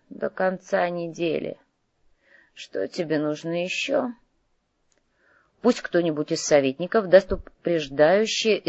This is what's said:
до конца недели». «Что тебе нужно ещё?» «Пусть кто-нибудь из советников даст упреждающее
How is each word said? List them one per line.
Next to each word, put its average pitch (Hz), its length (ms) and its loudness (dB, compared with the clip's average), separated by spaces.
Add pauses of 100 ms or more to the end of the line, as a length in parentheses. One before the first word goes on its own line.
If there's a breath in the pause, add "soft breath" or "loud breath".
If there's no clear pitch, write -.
до - 200 -6
конца 185 600 -2
недели». 170 680 -6 (1000 soft breath)
«Что - 280 -6
тебе 156 320 -4
нужно 156 420 -4
ещё?» 240 520 -4 (1500)
«Пусть 240 200 2
кто-нибудь 160 500 -2
из 160 100 -4
советников 156 640 2
даст 190 240 6
упреждающее 170 1300 0 (120)